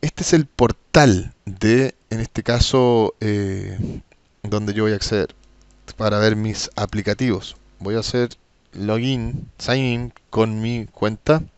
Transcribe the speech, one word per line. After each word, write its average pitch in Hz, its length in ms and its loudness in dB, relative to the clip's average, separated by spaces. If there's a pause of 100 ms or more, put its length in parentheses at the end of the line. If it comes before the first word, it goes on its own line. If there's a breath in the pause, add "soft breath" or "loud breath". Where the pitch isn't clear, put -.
Este 151 200 -4
es - 120 2
el 160 100 6
portal 120 880 2 (140)
de, 110 480 2 (160)
en 113 100 -6
este 113 220 -6
caso, 120 800 2
eh, 98 800 -4 (400)
donde 104 320 -2
yo 110 80 0
voy 107 100 2
a 104 40 0
acceder 98 380 -2 (640)
para 104 220 0
ver 107 180 4
mis 107 400 -6
aplicativos. 104 800 -2 (220)
Voy 98 160 -6
a 113 60 0
hacer 120 280 -2 (460)
login, 117 840 -4
sign 131 260 -2
in 120 300 -2 (160)
con 110 320 0
mi 113 320 -4
cuenta. 113 500 0 (160)